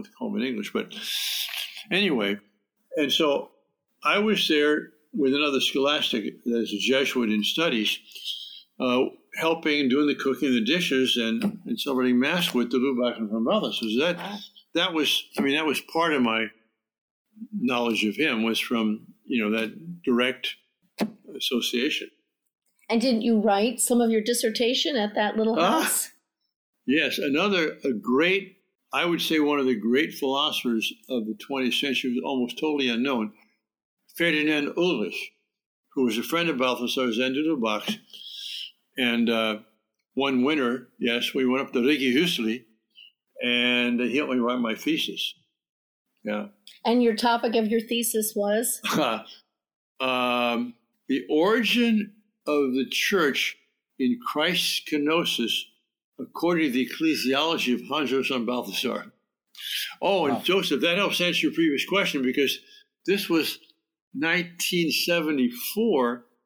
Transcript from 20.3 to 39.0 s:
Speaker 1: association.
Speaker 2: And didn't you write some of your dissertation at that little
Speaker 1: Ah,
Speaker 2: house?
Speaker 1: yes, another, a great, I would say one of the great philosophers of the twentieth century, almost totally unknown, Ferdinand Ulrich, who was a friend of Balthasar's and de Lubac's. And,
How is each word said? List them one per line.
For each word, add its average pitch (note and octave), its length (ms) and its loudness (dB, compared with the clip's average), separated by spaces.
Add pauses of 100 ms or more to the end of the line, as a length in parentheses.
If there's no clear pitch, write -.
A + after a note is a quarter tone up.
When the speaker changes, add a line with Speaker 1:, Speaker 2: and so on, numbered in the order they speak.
Speaker 1:
association. C#3 760 -2 (800)
Speaker 2:
And A3+ 120 2
didn't A#3+ 220 2
you A3+ 180 4
write G#3+ 380 2
some A#3+ 220 2
of A3+ 100 4
your A3 100 4
dissertation A#3+ 760 0
at G#3 200 0
that G#3+ 220 0
little A3 220 2
Speaker 1:
Ah, G3+ 220 4
Speaker 2:
house? - 300 -2 (760)
Speaker 1:
yes, C#3+ 300 2
another, E3 680 0
a C#3 100 0
great, E3 640 0 (360)
I C#3+ 120 0
would E3+ 160 0
say D#3+ 180 0
one D3 200 2
of C3+ 60 2
the B2+ 100 2
great B2+ 380 0
philosophers C3+ 800 -2 (180)
of A#2+ 160 -2
the A2 100 -6 (120)
twentieth C3 280 -2
century, B2+ 480 -2
almost B2+ 360 -2
totally D3 300 0
unknown, A#2 440 0 (840)
Ferdinand D3+ 580 0
Ulrich, C#3+ 560 -2 (640)
who C#3 100 2
was A2+ 140 2
a A#2 60 -2
friend E3+ 260 0
of C#3+ 80 0
Balthasar's A#2+ 640 0
and C3 160 0
de D3 80 -2
Lubac's. B2+ 540 -2 (1000)
And, A#2 320 2